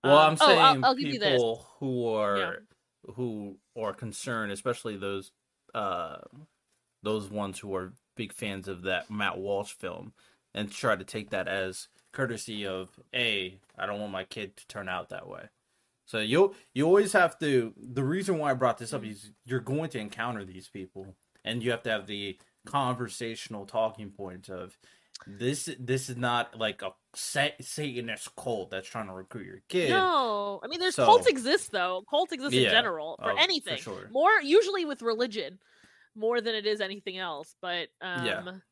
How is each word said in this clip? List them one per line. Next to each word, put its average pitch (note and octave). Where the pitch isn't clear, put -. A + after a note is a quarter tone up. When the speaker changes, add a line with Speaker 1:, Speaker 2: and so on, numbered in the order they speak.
Speaker 1:
Well, C3+
Speaker 2:
Um, D#3
Speaker 1:
I'm D#3+
Speaker 2:
oh, D4+
I'll, C4+
Speaker 1:
saying -
Speaker 2:
I'll C4
give C#4+
you C4
this. B2+
Speaker 1:
people A2+
who B2
are, G#2
Speaker 2:
Yeah. F2
Speaker 1:
who G#2+
are G#2+
concerned, A2
especially A2
those, G2
uh, F2+
those G#2
ones G2+
who G2
are F#2
big G#2+
fans G2
of F2+
that F#2
Matt G2+
Walsh G2
film, F2
and G#2
try A2+
to F#2
take -
that F#2
as F#2+
courtesy A2+
of, F#2+
"A, G2
I F#2+
don't G2+
want G#2
my F#2
kid G2
to -
turn G2
out F2+
that F2+
way." F2+
So A2+
you, D#3+
you C#3
always F#3+
have F3+
to, B2+
the B2+
reason F3+
why D3
I -
brought B2
this A#2
up A2+
Speaker 2:
Mm. -
Speaker 1:
is G#2+
you're B2+
going C#3+
to A#2+
encounter G#2+
these F#2
people, F#2+
and A2+
you A#2+
have A#2
to A#2
have G2+
the G2+
conversational A2+
talking A2
points F#2+
of, F2+
"This, A2+
this C3
is A#2+
not A#2+
like A2
a F#2+
sa-, C#3+
Satanist A#2+
cult G#2
that's F#2+
trying G#2+
to F#2
recruit F#2+
your F#2+
kid." F3
Speaker 2:
No, B3+
I A3
mean, E4
there's F#4
Speaker 1:
So C#4
Speaker 2:
cults A#4+
exist, C#4
though. F#3
Cults E4
exist C4
in C3
Speaker 1:
Yeah. G3+
Speaker 2:
general F3
for G3
Speaker 1:
Oh, G3+
for D4
Speaker 2:
anything. D#4
Speaker 1:
sure. G2
Speaker 2:
More D#4+
usually F#4
with C#4+
religion, G#3+
more A3+
than A3+
it G#3
is G#3+
anything F#3+
else. D#3+
But, F3
um, F3+
Speaker 1:
Yeah. F#3